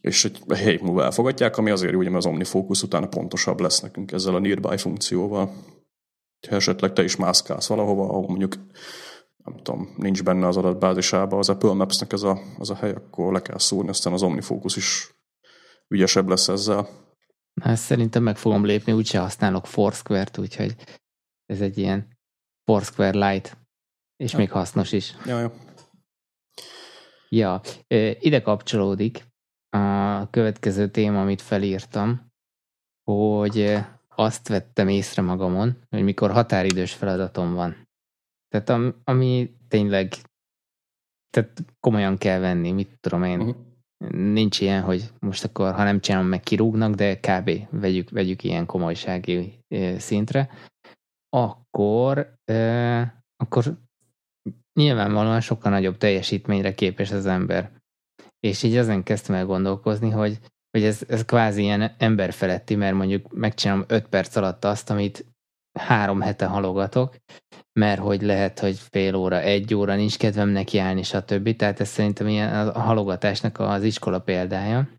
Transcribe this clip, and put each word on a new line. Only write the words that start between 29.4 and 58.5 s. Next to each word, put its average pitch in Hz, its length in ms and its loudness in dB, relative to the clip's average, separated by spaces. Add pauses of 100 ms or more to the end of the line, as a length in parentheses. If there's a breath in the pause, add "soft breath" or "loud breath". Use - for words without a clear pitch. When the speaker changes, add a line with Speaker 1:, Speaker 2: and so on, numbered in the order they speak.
Speaker 2:
a 101 600 0
következő 104 600 0
téma, 104 320 2
amit 98 200 0
felírtam, 101 880 -4 (720)
hogy, 104 540 2
ö, 104 200 2 (380)
azt 110 320 0
vettem 101 400 0
észre 98 340 0
magamon, 95 560 0 (120)
hogy 104 140 -2
mikor 98 280 2
határidős 95 600 2
feladatom 92 600 -2
van. 87 360 -6 (580)
Tehát 107 220 -2
am-, 123 340 0
ami 127 520 0 (120)
tényleg, 101 460 2 (1160)
tehát - 340 -2 (160)
komolyan 101 380 2
kell 92 220 0
venni, 90 320 0
mit 95 280 -4
tudom 90 240 -2
én. 90 140 -2
Speaker 1:
Mhm. 113 140 -2 (840)
Speaker 2:
Nincs 107 280 2
ilyen, 98 200 2
hogy 92 280 -2 (100)
most 98 240 -4
akkor, 98 280 -2
ha 101 120 0
nem 101 160 2
csinálom 92 280 0
meg, 92 140 0
kirúgnak, 110 540 0
de 98 240 0
kb. 92 320 0 (180)
vegyük, 95 400 -2
vegyük 92 340 -2
ilyen 85 220 -2
komolysági, 90 1000 -4
ö, 92 300 -2
szintre. 113 520 -2 (800 loud breath)
Akkor, 120 1040 0 (120)
ö, 120 560 2 (360)
akkor 127 400 0 (960)
nyilvánvalóan 113 680 4
sokkal 110 300 -2
nagyobb 95 260 2
teljesítményre 98 760 0
képes 98 380 -2
az 98 140 -2
ember. 92 460 0 (680 loud breath)
És 101 240 -2